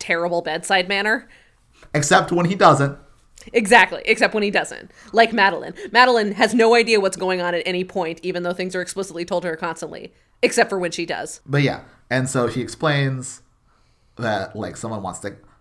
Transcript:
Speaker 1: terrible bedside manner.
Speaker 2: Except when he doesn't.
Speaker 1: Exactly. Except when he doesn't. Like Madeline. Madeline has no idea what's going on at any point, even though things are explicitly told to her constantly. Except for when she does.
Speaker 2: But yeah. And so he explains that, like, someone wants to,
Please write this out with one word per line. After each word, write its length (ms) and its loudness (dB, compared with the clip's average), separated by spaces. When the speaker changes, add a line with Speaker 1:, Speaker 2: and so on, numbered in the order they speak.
Speaker 1:
terrible 420 -2
bedside 460 -2
manner. 400 -2
Speaker 2:
Except 380 2
when 140 2
he 100 -2
doesn't. 420 4
Speaker 1:
Exactly. 540 4
Except 280 2
when 80 0
he 80 0
doesn't. 400 -4
Like 200 4
Madeline. 420 0
Madeline 400 4
has 200 2
no 220 4
idea 260 4
what's 160 0
going 240 -2
on 140 -2
at 100 -2
any 200 -2
point, 400 -6
even 180 -4
though 100 -2
things 220 -6
are 80 -4
explicitly 420 -8
told 180 -4
to 60 -6
her 80 -6
constantly. 560 -10
Except 260 2
for 100 -4
when 120 -4
she 160 -6
does. 400 -8
Speaker 2:
But 160 0
yeah. 200 -2
And 180 -2
so 200 0
he 120 -6
explains 800 -4
that, 400 -4
like, 200 -8
someone 260 -8
wants 180 -10
to, 160 -10